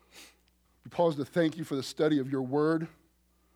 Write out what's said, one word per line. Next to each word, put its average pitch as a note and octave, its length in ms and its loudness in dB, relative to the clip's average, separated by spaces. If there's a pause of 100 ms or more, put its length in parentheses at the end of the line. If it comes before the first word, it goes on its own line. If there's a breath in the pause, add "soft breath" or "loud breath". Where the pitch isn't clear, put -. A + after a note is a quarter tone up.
(840 soft breath)
We - 60 -20
pause E3+ 280 0
to C#3+ 80 -4
thank E3 300 0
you E3+ 80 -8
for D3 120 -6
the C3+ 80 -2
study D#3 340 2
of C3+ 140 -2
your C3+ 100 -2
word. D3+ 460 0 (680)